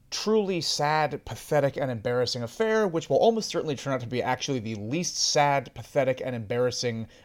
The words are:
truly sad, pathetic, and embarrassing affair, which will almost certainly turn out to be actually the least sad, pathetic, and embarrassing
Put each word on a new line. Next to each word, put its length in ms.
truly 500
sad, 640
pathetic, 520
and 140
embarrassing 520
affair, 460
which 200
will 100
almost 320
certainly 260
turn 160
out 80
to 60
be 160
actually 380
the 160
least 400
sad, 580
pathetic, 500
and 100
embarrassing 720